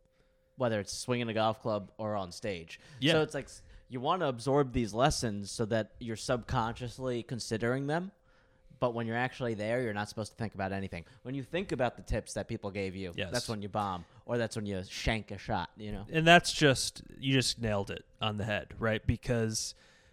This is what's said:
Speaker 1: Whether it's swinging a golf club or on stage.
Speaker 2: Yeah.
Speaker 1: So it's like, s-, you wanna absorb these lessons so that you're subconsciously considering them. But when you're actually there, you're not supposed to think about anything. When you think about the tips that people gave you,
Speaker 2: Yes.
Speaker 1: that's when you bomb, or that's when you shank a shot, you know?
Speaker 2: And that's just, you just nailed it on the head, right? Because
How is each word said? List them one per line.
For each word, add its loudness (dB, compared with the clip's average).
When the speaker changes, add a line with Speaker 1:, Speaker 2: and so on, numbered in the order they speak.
Speaker 1:
Whether 0
it's -6
swinging -2
a -2
golf 2
club -2
or -2
on -4
stage. -8
Speaker 2:
Yeah. 4
Speaker 1:
So 6
it's -2
like, -4
s-, -18
you -8
wanna 2
absorb 2
these 0
lessons 2
so -2
that 0
you're -6
subconsciously -2
considering -2
them. -2
But 2
when -2
you're -2
actually 0
there, 0
you're -2
not -2
supposed -6
to -20
think -4
about -2
anything. -6
When -8
you -4
think -6
about 0
the -14
tips -2
that -4
people -6
gave -4
you, -6
Speaker 2:
Yes. -4
Speaker 1:
that's -2
when -4
you -8
bomb, -2
or -2
that's -2
when -4
you -2
shank -2
a -8
shot, -4
you -8
know? -6
Speaker 2:
And 4
that's 10
just, 4
you 2
just 4
nailed 0
it -8
on 0
the -2
head, -2
right? 0
Because 0